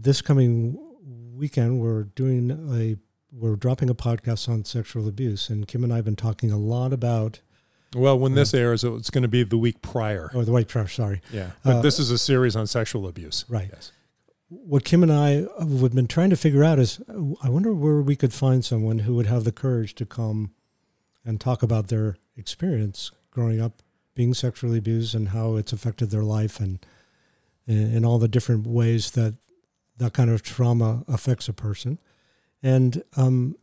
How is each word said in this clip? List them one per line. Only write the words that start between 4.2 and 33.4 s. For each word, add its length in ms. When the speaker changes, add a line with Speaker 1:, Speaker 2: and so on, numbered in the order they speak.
Speaker 1:
on 160
sexual 420
abuse, 420
and 160
Kim 200
and 80
I 20
have 80
been 140
talking 340
a 60
lot 340
about 480
Speaker 2:
Well, 240
when 140
Speaker 1:
Uh, 20
Speaker 2:
this 180
airs, 300
it's 260
gonna 200
be 140
the 140
week 240
prior. 520
Speaker 1:
Oh, 100
the 80
week 160
prior, 200
sorry. 340
Speaker 2:
Yeah, 200
but 140
Speaker 1:
Uh, 40
Speaker 2:
this 180
is 120
a 60
series 400
on 100
sexual 400
abuse. 400
Speaker 1:
Right. 240
Speaker 2:
Yes. 220
Speaker 1:
What 340
Kim 200
and 100
I 340
have 380
been 120
trying 240
to 40
figure 300
out 140
is, 280
uh, 340
I 60
wonder 260
where 280
we 160
could 160
find 320
someone 340
who 160
would 120
have 180
the 80
courage 420
to 100
come 460
and 160
talk 200
about 280
their 260
experience 720
growing 300
up 240
being 180
sexually 440
abused 360
and 160
how 280
it's 160
affected 360
their 140
life 380
and, 220
and 380
all 120
the 100
different 380
ways 460
that 240
that 160
kind 160
of 120
trauma 680
affects 400
a 40
person. 460
And, 400
um, 460